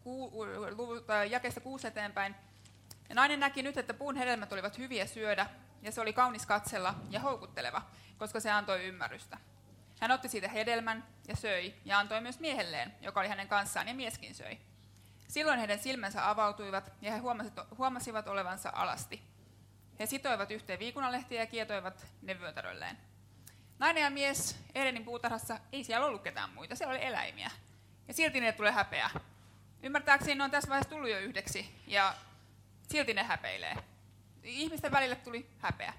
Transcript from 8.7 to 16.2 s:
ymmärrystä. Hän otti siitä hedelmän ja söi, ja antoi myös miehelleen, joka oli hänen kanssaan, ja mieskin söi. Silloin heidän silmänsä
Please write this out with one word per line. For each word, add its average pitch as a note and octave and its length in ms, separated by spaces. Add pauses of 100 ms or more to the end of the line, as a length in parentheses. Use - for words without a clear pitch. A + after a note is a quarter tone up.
ymmärrystä. D3+ 540 (640)
Hän A3+ 100
otti C4 180
siitä G3 200
hedelmän A3+ 580 (200)
ja - 100
söi, F#3+ 380 (100)
ja G3 140
antoi G#3 220
myös B3 200
miehelleen, G3 600
joka G3 200
oli F#3+ 80
hänen G3 200
kanssaan, G3+ 400
ja B3 60
mieskin A#3+ 400
söi. - 240 (680)
Silloin D4 300
heidän G#3 200
silmänsä G#3 520